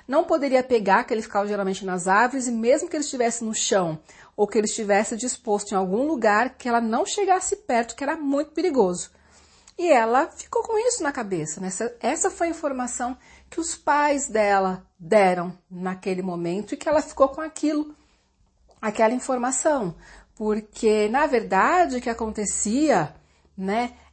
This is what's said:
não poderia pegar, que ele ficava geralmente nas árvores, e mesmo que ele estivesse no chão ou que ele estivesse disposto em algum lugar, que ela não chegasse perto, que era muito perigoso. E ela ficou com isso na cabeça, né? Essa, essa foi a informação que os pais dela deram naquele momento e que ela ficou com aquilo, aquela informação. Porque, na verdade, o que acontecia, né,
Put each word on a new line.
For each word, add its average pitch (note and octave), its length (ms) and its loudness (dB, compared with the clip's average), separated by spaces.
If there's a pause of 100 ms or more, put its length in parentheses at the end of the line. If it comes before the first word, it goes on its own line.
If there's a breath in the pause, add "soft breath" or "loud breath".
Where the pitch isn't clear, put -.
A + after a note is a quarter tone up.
não D4 160 2
poderia C4+ 400 2
pegar, A3 400 2
que B3 100 -6
ele A3 80 0
ficava G#3 260 -2
geralmente G3 380 -4
nas F#3 220 -4
árvores, B3 400 2
e B3 40 -4
mesmo B3 380 2
que - 60 -6
ele D4+ 80 -2
estivesse A#3 400 -2
no A3 100 -6
chão F3 460 0 (360 loud breath)
ou G#3 120 2
que G#3 100 -4
ele G#3 80 4
estivesse G#3 500 0
disposto G#3+ 580 -4
em - 20 -2
algum F#3+ 320 0
lugar, A#3 500 2
que - 100 -10
ela A#3 140 2
não A#3 240 0
chegasse F#4+ 520 0
perto, A#3 380 -2
que - 80 -10
era D4 140 -2
muito C#4+ 320 -2
perigoso. B3+ 640 0 (640 soft breath)
E F4 140 2
ela B3 360 4
ficou - 360 -6
com A4 240 -2
isso A#4+ 160 -2
na C#4+ 80 -2
cabeça, F#3+ 480 -6
né? F#3 80 -6
Essa, A3 320 -6
essa E4 320 0
foi F4+ 160 -2
a - 20 -2
informação C4 680 -6 (340 soft breath)
que - 100 -8
os E4 160 -6
pais D4 520 2
dela G3 600 0 (100)
deram F3+ 580 2 (140)
naquele F#3 520 -6
momento F3+ 520 -4
e C#4 40 -6
que - 100 -8
ela D4+ 140 2
ficou C#4+ 260 2
com C#4 140 -10
aquilo, D4+ 520 -4 (880 soft breath)
aquela A3 320 2
informação. B3+ 800 -2 (400 loud breath)
Porque, G#3+ 760 0
na C#4 180 2
verdade, B3+ 720 2
o B3 40 -4
que B3 80 -4
acontecia, A3 1040 0 (440 soft breath)
né, G#3+ 360 -4 (200 loud breath)